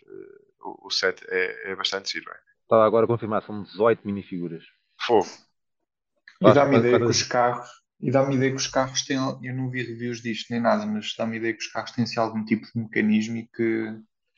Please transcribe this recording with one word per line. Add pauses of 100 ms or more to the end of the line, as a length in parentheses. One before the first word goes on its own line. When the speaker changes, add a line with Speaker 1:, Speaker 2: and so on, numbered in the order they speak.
Speaker 1:
eh, (200)
o,
o
set
é,
é
bastante
giro,
é. (220)
Speaker 2:
Estava
agora
a
confirmar,
são
dezoito
minifiguras. (360)
Speaker 1:
Fogo. (1120)
Speaker 3:
E
Speaker 2:
Lá
Speaker 3:
dá-me
Speaker 2:
está,
Speaker 3:
ideia
Speaker 2:
para
Speaker 3:
que
os
carros, (320)
e
dá-me
ideia
que
os
carros
têm,
eu
não
vi
reviews
disto
nem
nada,
mas
dá-me
ideia
que
os
carros
têm,
assim,
algum
tipo
de
mecanismo
e
que (400)